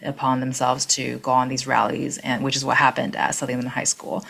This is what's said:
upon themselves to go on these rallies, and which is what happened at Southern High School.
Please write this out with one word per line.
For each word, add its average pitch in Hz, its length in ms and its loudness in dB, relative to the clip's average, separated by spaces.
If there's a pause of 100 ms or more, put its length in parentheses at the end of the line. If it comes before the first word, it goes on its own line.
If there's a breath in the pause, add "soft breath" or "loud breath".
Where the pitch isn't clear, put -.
upon 131 380 0
themselves 127 460 0
to 123 320 -2
go 131 120 -2
on 127 200 4
these 131 160 -4
rallies, 120 500 2
and 123 260 -2
which 135 140 0
is 135 80 -2
what 131 140 2
happened 131 380 2
at - 180 0
Southern 123 320 -2
High - 180 -4
School. - 460 -4